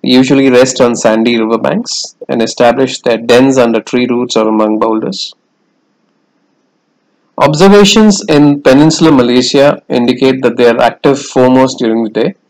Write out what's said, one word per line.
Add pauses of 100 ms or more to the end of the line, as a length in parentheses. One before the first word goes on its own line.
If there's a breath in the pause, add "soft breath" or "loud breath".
They
usually
rest
on
sandy
riverbanks (120)
and
establish
their
dens
under
tree
roots
or
among
boulders. (2000)
Observations
in
peninsular
Malaysia
indicate
that
they
are
active
foremost
during
the
day (160)